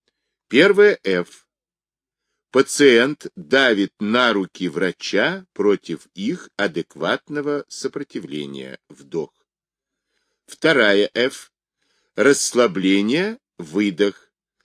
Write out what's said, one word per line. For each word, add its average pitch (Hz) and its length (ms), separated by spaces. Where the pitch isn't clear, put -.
Первое 196 560
Ф. 92 440
Пациент 135 840
давит 104 640
на 117 320
руки 92 380
врача 101 840
против 98 600
их 117 420
адекватного 123 1120
сопротивления. 71 1200
Вдох. 71 460
Вторая 107 680
Ф. - 360
Расслабление, 117 1300
выдох. 98 760